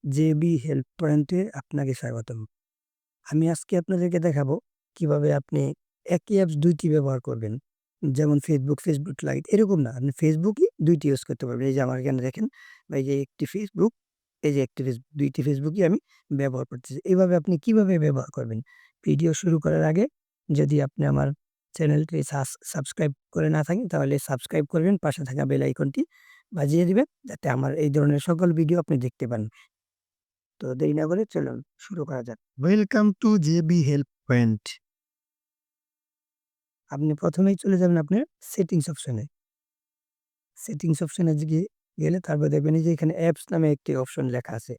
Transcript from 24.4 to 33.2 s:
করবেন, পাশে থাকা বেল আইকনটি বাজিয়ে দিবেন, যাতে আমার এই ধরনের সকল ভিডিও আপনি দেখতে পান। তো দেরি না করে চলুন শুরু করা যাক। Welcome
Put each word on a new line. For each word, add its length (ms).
করবেন, 320
পাশে 260
থাকা 200
বেল 180
আইকনটি 400
বাজিয়ে 340
দিবেন, 200
যাতে 240
আমার 260
এই 160
ধরনের 300
সকল 320
ভিডিও 260
আপনি 200
দেখতে 280
পান। 160
তো 140
দেরি 200
না 120
করে 200
চলুন 320
শুরু 260
করা 180
যাক। 160
Welcome 480